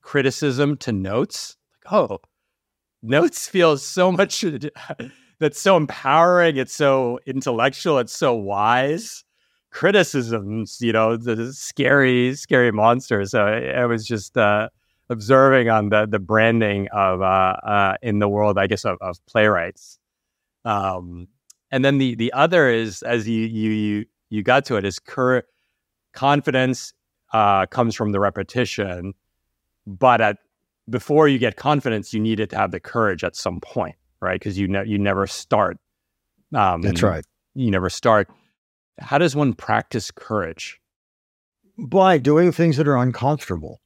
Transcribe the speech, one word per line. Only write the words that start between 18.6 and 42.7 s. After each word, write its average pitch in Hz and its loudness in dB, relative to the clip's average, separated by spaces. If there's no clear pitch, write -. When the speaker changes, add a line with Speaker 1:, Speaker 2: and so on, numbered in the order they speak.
Speaker 1:
guess, 98 -4
of, 95 -4
of 90 -10
playwrights. 101 0
Um, 92 -6
and 135 -2
then 139 2
the, 131 -2
the 113 -4
other 156 2
is, 113 -2
as 117 -4
you, 113 -2
you, 110 -4
you, 104 -2
you 107 -4
got 127 2
to 120 -2
it, 98 -2
is 98 -4
cur-, 127 -2
confidence, 131 0
uh, 101 2
comes 117 -2
from 107 -4
the 98 -2
repetition, 98 -4
but 113 4
at, 104 2
before 147 2
you 135 2
get 113 0
confidence, 131 -2
you 110 -2
needed 107 -2
to - -8
have 101 0
the 87 -8
courage 101 -2
at 87 -6
some 87 -6
point, - -8
right? 92 -4
'Cause 98 -6
you 98 0
ne-, 98 -2
you 104 -2
never 98 0
start. 98 -2
Um, 90 0
Speaker 2:
That's 90 -2
right. 85 0
Speaker 1:
you 123 -2
never 92 0
start. 107 2
How - -4
does 156 2
one 143 0
practice - -4
courage? - -8
Speaker 2:
By 180 4
doing 151 4
things 160 2